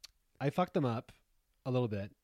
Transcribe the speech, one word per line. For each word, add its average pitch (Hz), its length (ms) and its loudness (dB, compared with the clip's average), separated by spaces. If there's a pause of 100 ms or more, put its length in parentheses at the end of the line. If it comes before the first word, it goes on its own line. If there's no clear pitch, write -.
(420)
I 139 80 0
fucked - 240 0
them 156 120 2
up 117 260 -2 (520)
a 131 60 -6
little 127 180 2
bit. 101 220 -6 (140)